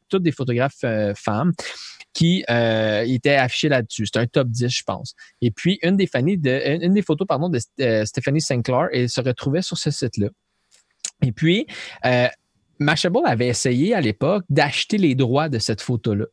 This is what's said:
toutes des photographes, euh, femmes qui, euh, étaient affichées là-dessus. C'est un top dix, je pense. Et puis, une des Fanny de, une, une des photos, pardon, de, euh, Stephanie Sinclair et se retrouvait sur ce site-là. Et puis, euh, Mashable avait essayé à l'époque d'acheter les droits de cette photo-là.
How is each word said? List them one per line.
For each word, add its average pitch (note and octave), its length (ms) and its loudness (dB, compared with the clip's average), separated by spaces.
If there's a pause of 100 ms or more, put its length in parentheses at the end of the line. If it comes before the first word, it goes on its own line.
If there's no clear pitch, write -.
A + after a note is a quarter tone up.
(100)
toutes F#3+ 120 0
des E3 100 0
photographes, C3 520 -2
euh, G#2+ 320 0
femmes A#2 360 0 (600)
qui, F3 380 2
euh, A2 560 2
étaient C3 300 2
affichées C3+ 320 0
là-dessus. A#2 380 0
C'est - 120 -2
un A#2+ 80 2
top B2+ 220 0
dix, A#2+ 200 -2
je - 160 -4
pense. - 300 -8 (260)
Et A#2+ 120 2
puis, F#3 300 0
une F3+ 140 2
des G3 120 2
Fanny C#3+ 300 0
de, C3+ 280 2
une, D3+ 160 0
une F3 120 4
des G#3 80 4
photos, D#3+ 240 0
pardon, D#3 220 0
de, D#3 100 0 (220)
euh, A2+ 240 2
Stephanie C#3 360 -2
Sinclair B2+ 520 0
et B2 140 0
se A#2+ 140 -4
retrouvait C3+ 420 -2
sur - 160 -8
ce - 140 -2
site-là. C3 360 -2 (920)
Et B2+ 100 -2
puis, F3+ 340 0 (380)
euh, B2 220 4 (520)
Mashable D#3 480 2
avait B2 220 2
essayé C3 460 0
à G3 60 0
l'époque D3+ 480 0
d'acheter C#3+ 500 0
les D#3+ 160 2
droits C3+ 340 0
de B2+ 100 -2
cette G#2+ 240 -4
photo-là. G#2+ 500 -2